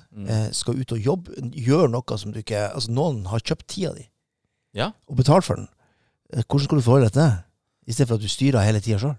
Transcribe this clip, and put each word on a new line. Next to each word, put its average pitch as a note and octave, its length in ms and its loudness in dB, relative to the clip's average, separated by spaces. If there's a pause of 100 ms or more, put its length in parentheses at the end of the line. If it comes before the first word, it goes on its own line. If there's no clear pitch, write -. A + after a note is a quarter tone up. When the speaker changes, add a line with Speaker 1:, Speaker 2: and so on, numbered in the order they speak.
(140)
Speaker 1:
Mm. G2+ 160 -10
Speaker 2:
eh, A2 240 0
skal A#2 240 -4
ut B2+ 160 -6
og A2+ 160 -4
jobbe, F3 320 -4 (160)
gjøre C#3 320 4
noe A#2 320 -4
som G2+ 140 -10
du A2 80 -10
ikke, G#2 260 -2
altså, A#2 240 -6
noen C3+ 300 -2 (100)
har A2+ 80 -2
kjøpt - 300 -6
tida - 260 -6
di - 80 -18 (720)
Speaker 1:
Ja. D3+ 140 -2 (180)
Speaker 2:
og C3 140 -4
betalt D#3+ 260 6
for - 80 0
den. - 120 -12 (640)
Eh, A#2 120 -2
hvordan C#3+ 240 0
skal D#3 80 2
du B2 80 2
forholde B2 240 6
deg B2+ 80 -2
til D3 80 4
det? C#3+ 60 4 (580)
I A#2 60 -4
stedet B2 160 2
for A2 80 0
at - 20 -6
du G#2 80 -6
styrer C3 320 2
hele G#2+ 240 4
tiden G#2+ 160 0
selv. C#3 160 -4